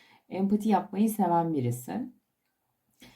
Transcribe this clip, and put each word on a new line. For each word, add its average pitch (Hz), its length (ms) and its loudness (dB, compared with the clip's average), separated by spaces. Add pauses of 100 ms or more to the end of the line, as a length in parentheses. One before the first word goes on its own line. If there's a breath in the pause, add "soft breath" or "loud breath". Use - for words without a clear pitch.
(280 soft breath)
Empati 196 400 0
yapmayı 202 420 2
seven 170 440 2
birisi. 120 380 -4 (1200 loud breath)